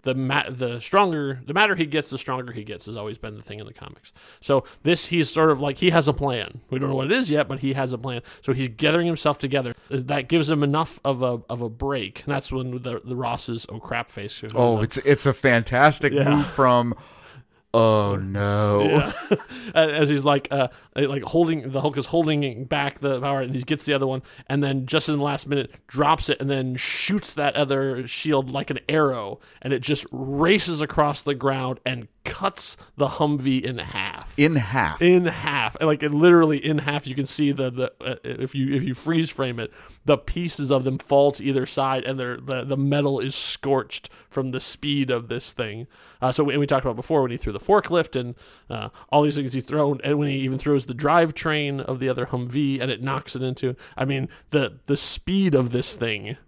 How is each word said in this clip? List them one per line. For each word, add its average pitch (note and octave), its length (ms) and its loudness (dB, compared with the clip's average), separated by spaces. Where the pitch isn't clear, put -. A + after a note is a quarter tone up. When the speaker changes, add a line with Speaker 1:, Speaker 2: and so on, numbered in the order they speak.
Speaker 1:
the C3 120 -2
ma-, C3 360 -2
the B2 300 -6
stronger, D3+ 640 2
the C#3+ 80 -6
madder G3+ 200 4
he E3 120 0
gets, D3 240 -2
the C3+ 80 -8
stronger B2+ 340 -6
he A2+ 100 -10
gets G#2 220 -12
has G#2+ 100 -10
always G#2+ 220 -8
been G#2+ 200 -12
the G#2 60 -18
thing G#2 160 -14
in G#2+ 60 -14
the G#2 80 -18
comics. - 400 -20
So C3+ 220 2
this, E3+ 240 2
he's E3 240 2
sort D#3+ 200 4
of C#3 120 2
like, C#3+ 160 -4
he F3+ 100 4
has D#3+ 200 4
a D3 40 2
plan. A#2+ 560 -4
We C3 100 -4
don't C3+ 120 -2
know C3+ 60 -2
what C3 140 -2
it - 60 4
is B3+ 140 0
yet, D3 180 2
but C3+ 120 -6
he C3+ 120 -2
has C3 220 -2
a - 20 -6
plan. A#2+ 240 -6
So C3+ 100 0
he's B2+ 160 -2
gathering D3+ 380 2
himself D#3 320 0
together. C3 360 -2
That C3 400 -2
gives D#3+ 220 2
him D3+ 120 4
enough D3 440 0
of C3 160 0
a, B2 260 0
of A#2+ 140 -6
a A#2 80 -6
break. A#2+ 560 -6
And C#3+ 80 -2
that's C3+ 180 -6
when B2+ 200 -6
the, B2 200 -8
the B2 140 -8
Ross's A#2+ 540 -6
"oh G#2+ 100 -12
crap" A#2 300 -6
face - 320 -12
comes G2+ 120 -10
Speaker 2:
Oh, A#2+ 220 4
Speaker 1:
up. G#2+ 80 2
Speaker 2:
it's, - 140 -2
it's C#3 260 4
a C#3 80 4
fantastic C3 800 4
Speaker 1:
Yeah. C#3 240 2
Speaker 2:
move C#3+ 120 2
from, B2 460 4
"Oh G#2+ 500 6
no." G2+ 640 2
Speaker 1:
Yeah. C#3 280 4
<laughs> A#3+ 380 -12
As D#3 360 4
he's C#3+ 140 2
like, C#3+ 280 4
uh, C#3 160 2
like C#3 280 0
holding, D#3+ 480 0
the C3 100 -2
Hulk C#3 160 0
is C3+ 100 -2
holding D3 600 0
back C#3+ 340 -2
the C3+ 200 0
power, C#3 200 -2
and B2+ 140 -4
he B2+ 80 -2
gets D3 220 -4
the D3 100 2
other C3+ 120 2
one, C3 160 -4
and C#3+ 160 0
then C#3 240 0
just D#3 220 0
in D3+ 80 0
the C#3+ 80 0
last C#3+ 240 -4
minute C3+ 240 -2
drops D3 400 2
it, D3 120 0
and C#3 100 -4
then C3 260 -2
shoots - 580 -2
that C#3+ 220 0
other C3+ 500 0
shield C3+ 460 0
like C#3 180 -6
an C3+ 80 -2
arrow, B2+ 500 0
and - 100 -2
it B2+ 80 -2
just C#3+ 320 -2
races D3+ 680 2
across D3 400 0
the C#3+ 120 -2
ground C3 520 -2
and A#2+ 200 -6
cuts - 520 -4
the C#3 120 2
Humvee C3+ 540 0
in B2 160 -6
half. - 600 -8
Speaker 2:
In D#3 180 6
half. G#2 460 0
Speaker 1:
In F3+ 240 6
half. C#3 540 -2
And, D#3+ 80 2
like, D3+ 140 2
it D3 100 0
literally D#3+ 520 6
in D3+ 140 2
half. C#3+ 280 -2
You B2+ 80 -8
can C#3 120 -2
see D3 260 0
the, C3+ 180 -2
the, B2 300 -4
uh, B2+ 220 -6
if B2 320 -8
you, C3+ 200 -2
if C3+ 100 0
you C3 100 -2
freeze D#3+ 340 0
frame B2+ 300 -4
it, A2+ 140 -8
the D3 120 6
pieces D3+ 540 -4
of C3 140 2
them C3 140 -2
fall C#3+ 340 4
to B2 120 -12
either C3 220 0
side, C3+ 380 -2
and C3+ 140 -6
they're, B2 180 -6
the, B2+ 280 -6
the C3+ 140 -2
metal C#3 420 0
is C3+ 140 -4
scorched - 760 -2
from C3 220 -4
the B2+ 80 -4
speed C#3+ 500 -2
of A#2 180 -2
this B2 240 -8
thing. A2+ 340 -8
Uh, B2+ 100 2
so D3 120 2
we, C#3+ 100 0
and C#3+ 60 2
we C#3+ 60 2
talked C3+ 200 2
about A#2 100 -2
before C#3+ 260 0
when B2+ 80 0
he A#2 60 -8
threw A2 160 -6
the G2 60 -6
forklift F3 600 2
and, A#2+ 160 -6
uh, G#2+ 180 -8
all D3 120 6
these D3 140 2
things C3+ 160 -4
he C3 80 -2
thrown, C#3+ 420 0
and D3 160 0
when D3 100 0
he C3+ 100 -2
even C3 200 -2
throws C#3 280 2
the B2 80 -8
drivetrain D3+ 840 0
of B2+ 180 -4
the C3 100 -2
other B2 180 -2
Humvee C3 540 -2
and C3 100 -4
it A2+ 120 -6
knocks C3+ 340 -6
it B2+ 60 -4
into, B2+ 340 -2
I C3 100 0
mean, C3+ 220 -2
the, - 360 0
the C#3+ 100 2
speed F#3 580 0
of B2+ 180 4
this B2 220 -4
thing. G#2+ 420 -6